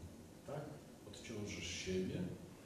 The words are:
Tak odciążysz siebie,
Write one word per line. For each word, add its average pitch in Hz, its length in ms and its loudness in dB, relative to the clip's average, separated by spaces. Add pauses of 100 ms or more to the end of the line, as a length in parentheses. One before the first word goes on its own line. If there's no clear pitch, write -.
(460)
Tak 147 180 0 (440)
odciążysz 98 580 -2
siebie, 185 560 4 (440)